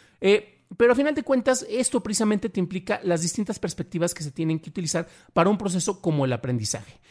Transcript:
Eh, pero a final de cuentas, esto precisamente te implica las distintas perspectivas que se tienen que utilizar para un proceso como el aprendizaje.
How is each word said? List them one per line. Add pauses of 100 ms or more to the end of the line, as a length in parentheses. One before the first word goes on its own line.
(200)
Eh, (200)
pero
a
final
de
cuentas,
esto
precisamente
te
implica
las
distintas
perspectivas
que
se
tienen
que
utilizar (260)
para
un
proceso
como
el
aprendizaje. (120)